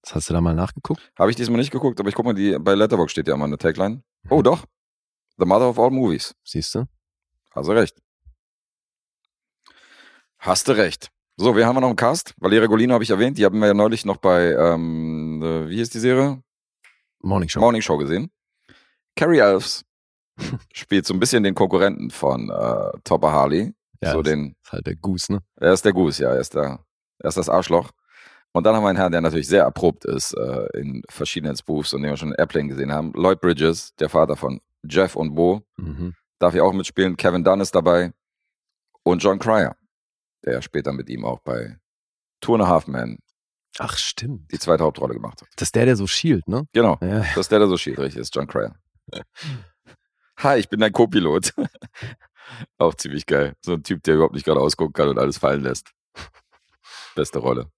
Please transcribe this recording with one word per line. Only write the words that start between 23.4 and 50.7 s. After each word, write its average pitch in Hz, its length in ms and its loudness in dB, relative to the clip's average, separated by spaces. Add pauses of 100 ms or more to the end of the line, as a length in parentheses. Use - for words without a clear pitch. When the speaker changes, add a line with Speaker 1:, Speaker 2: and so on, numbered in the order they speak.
Speaker 1:
Ja, 76 120 -2
Speaker 2:
So 78 80 0
Speaker 1:
das 76 100 0
Speaker 2:
den 73 320 -4
Speaker 1:
ist - 80 -18
halt 85 160 -10
der 90 80 -6
Goose, 92 380 -4
ne? 101 60 -2 (180)
Speaker 2:
Er 90 160 4
ist 92 100 0
der 107 100 6
Goose, 76 300 0
ja. 64 60 2
Er 65 100 0
ist 65 160 -8
der, 71 300 -4 (340)
er 76 100 -6
ist 78 80 -6
das 82 120 -4
Arschloch. 85 420 2 (600)
Und 85 140 0
dann 110 100 4
haben 110 80 0
wir 101 60 4
einen 92 80 0
Herrn, 92 140 0
der 85 100 0
natürlich 80 260 -2
sehr 90 160 4
erprobt - 420 0
ist, - 280 -6
äh, 62 340 -6 (100)
in 67 320 -10
verschiedenen 73 460 -8
Spoofs - 380 -6
und 69 80 -4
den 73 100 -4
wir 69 60 -6
schon 73 120 -8
in 71 60 -6
Airplane 76 340 0
gesehen 67 220 -6
haben. 78 220 -4
Lloyd 92 280 2
Bridges, 82 540 0
der 76 140 -2
Vater 78 280 2
von 65 220 -6 (240)
Jeff 85 320 0
und 76 200 -4
Bo. 90 260 2 (160)
Speaker 1:
Mhm. 85 380 -10 (240)
Speaker 2:
Darf 87 140 4
hier 82 120 4
auch 95 80 4
mitspielen. 95 440 -2
Kevin 90 260 0
Dunn 95 180 4
ist 92 140 -4
dabei. 87 360 2 (920)
Und 90 180 2
John 98 180 2
Cryer, 107 360 0 (680)
der 64 160 -4
später 69 320 -6
mit 65 160 -10
ihm 60 160 -10
auch 60 160 -8
bei 57 360 -10 (640)
Two 117 160 0
and 107 80 2
a 90 40 4
Half 85 200 2
Men 58 320 -8 (580)
Speaker 1:
Ach, - 200 -6
stimmt. 113 540 -8
Speaker 2:
die 90 60 -10
zweite 80 280 2
Hauptrolle 69 280 -4
gemacht 55 280 -12
hat. - 160 -20
Speaker 1:
Das - 100 -4
ist - 80 -4
der, 117 100 4
der 123 120 4
so 98 100 -4
schielt, 117 400 0
ne? 117 240 -4
Speaker 2:
Genau. 107 300 4
Speaker 1:
Ja, 87 60 -4
ja. 104 120 -2
Speaker 2:
Das 87 180 -2
ist 92 140 -2
der, 107 80 6
der 104 80 6
so 92 100 2
schielt, 69 220 -6
richtig. 69 200 -4
Das 60 100 -10
ist - 60 -12
John 69 120 -4
Cryer. 53 260 -6 (380)
<laughs> - 100 -14 (1160)
„Hi, 139 220 2
ich 101 100 -4
bin 104 100 -4